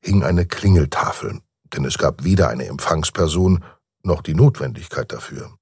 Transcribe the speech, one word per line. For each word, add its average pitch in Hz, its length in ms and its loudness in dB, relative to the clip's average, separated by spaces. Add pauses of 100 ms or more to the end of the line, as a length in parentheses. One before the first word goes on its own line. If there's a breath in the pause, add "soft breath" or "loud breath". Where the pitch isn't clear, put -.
hing 98 220 2
eine 87 220 2
Klingeltafel, - 920 0 (340)
denn 71 120 -4
es - 120 -6
gab - 280 -2
weder 90 240 4
eine 62 160 -6
Empfangsperson 82 960 0 (400 loud breath)
noch 90 180 -2
die 156 140 -4
Notwendigkeit 104 800 0
dafür. - 480 -14